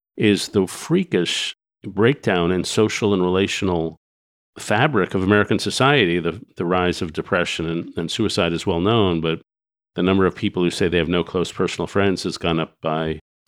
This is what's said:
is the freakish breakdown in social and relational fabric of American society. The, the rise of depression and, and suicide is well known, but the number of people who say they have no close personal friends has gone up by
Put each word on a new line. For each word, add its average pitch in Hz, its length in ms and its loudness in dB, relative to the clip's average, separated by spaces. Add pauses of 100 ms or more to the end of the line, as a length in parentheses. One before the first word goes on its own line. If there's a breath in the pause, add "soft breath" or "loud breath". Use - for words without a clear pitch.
(160)
is 104 320 2
the 95 180 2
freakish - 880 -2 (300)
breakdown 101 640 0
in 92 140 0
social 110 500 0
and 92 80 2
relational 90 760 0 (640)
fabric 110 560 0
of 95 80 0
American 101 360 4
society. 104 600 2
The, 82 220 -4 (160)
the 95 80 -4
rise 90 380 0
of 82 100 -6
depression - 560 -2
and, 82 280 -6
and 82 140 -4
suicide 92 420 0
is 82 140 -4
well 87 140 0
known, 95 400 2
but 82 200 -2 (540)
the - 80 -2
number 95 240 4
of 87 80 0
people 98 280 -4
who 87 80 2
say 92 180 -2
they 85 100 2
have 80 100 0
no 87 160 0
close 87 260 -4
personal - 360 -4
friends 98 380 0
has 87 120 -4
gone 85 240 0
up 80 220 -8
by 80 380 -4 (280)